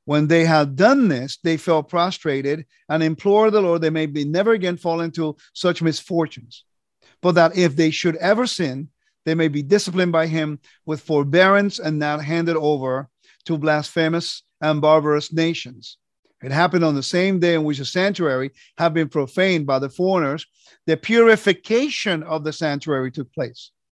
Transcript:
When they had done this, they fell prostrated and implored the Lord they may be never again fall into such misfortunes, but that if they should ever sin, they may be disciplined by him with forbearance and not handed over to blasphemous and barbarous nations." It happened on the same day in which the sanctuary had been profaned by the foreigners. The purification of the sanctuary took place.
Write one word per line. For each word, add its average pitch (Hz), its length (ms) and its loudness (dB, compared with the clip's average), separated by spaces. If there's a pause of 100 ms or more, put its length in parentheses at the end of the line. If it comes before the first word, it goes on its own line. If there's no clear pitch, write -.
When 151 240 0
they 165 160 4
had 151 320 2
done 233 320 4
this, 131 340 -4
they 165 140 0
fell 160 260 0
prostrated 156 840 -4 (220)
and 160 140 0
implored 202 500 2
the 214 80 2
Lord 170 200 0
they 160 100 0
may 156 160 -2
be 147 180 -6
never 185 280 0
again 180 240 -2
fall 165 240 -4
into 160 360 -6 (160)
such 180 300 -2
misfortunes, 160 840 -4 (560)
but 180 120 2
that 165 240 4
if 175 180 2
they 160 160 2
should 160 260 -2
ever 208 300 0
sin, 143 420 -6 (360)
they 160 100 -2
may 165 140 2
be 147 140 -4
disciplined 180 500 0
by 165 160 2
him 156 320 -4 (240)
with 156 160 -6
forbearance 185 800 2
and 156 180 -4
not 147 260 -4
handed 165 320 -2
over 135 520 -2 (380)
to 165 120 -2
blasphemous 156 840 -2 (160)
and 151 200 0
barbarous 151 520 2
nations." 160 640 -6 (420)
It 131 120 -8
happened 170 320 2
on 151 100 2
the 139 80 -4
same 185 380 0
day 175 140 2
in 156 100 0
which 147 140 -4
the 139 60 -10
sanctuary 151 680 -2 (260)
had 165 160 0
been 160 140 0
profaned 160 580 -2
by 135 140 0
the 135 100 -6
foreigners. 170 560 -2 (400)
The 160 100 2
purification 226 1300 2
of 160 220 -6
the 151 80 -6
sanctuary 143 580 -4
took 131 220 -12
place. - 400 -10 (200)